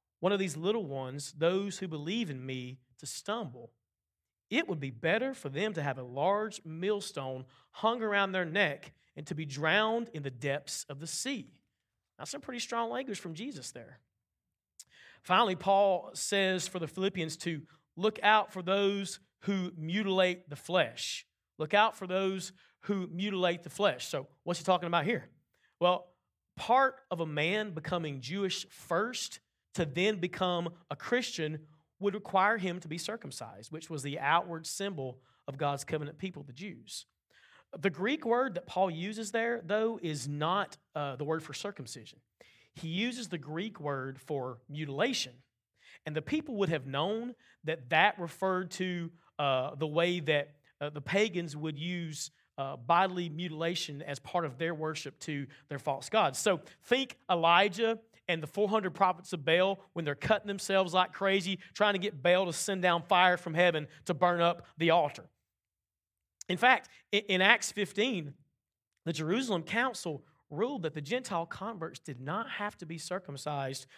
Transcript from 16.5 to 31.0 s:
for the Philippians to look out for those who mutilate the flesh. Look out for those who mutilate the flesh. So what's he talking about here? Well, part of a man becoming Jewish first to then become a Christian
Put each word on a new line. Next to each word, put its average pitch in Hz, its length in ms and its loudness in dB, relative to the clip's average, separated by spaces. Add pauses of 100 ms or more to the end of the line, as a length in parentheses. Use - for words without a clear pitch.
for 180 120 -6
the 165 80 -4
Philippians 185 500 -2
to 160 240 -6 (340)
look 214 260 -2
out 214 300 6
for 190 100 -8
those 196 600 0 (220)
who 190 340 0
mutilate 185 720 0
the 143 80 -12
flesh. 147 680 -2 (320)
Look 156 160 -4
out 208 220 4
for 185 120 -10
those 190 440 -2 (300)
who 196 260 -2
mutilate 180 560 0
the 170 60 -12
flesh. 156 380 2
So 143 200 -4 (160)
what's - 160 -4
he - 60 -10
talking 175 220 4
about 170 180 2
here? 226 240 -2 (500)
Well, 175 320 4 (460)
part 262 400 4 (120)
of 170 120 -4
a 165 40 0
man 170 460 0
becoming 156 480 -4
Jewish 185 480 -4
first - 720 -4 (360)
to 170 100 0
then 185 320 0
become 180 520 -2 (200)
a 147 60 -6
Christian 160 640 -2 (400)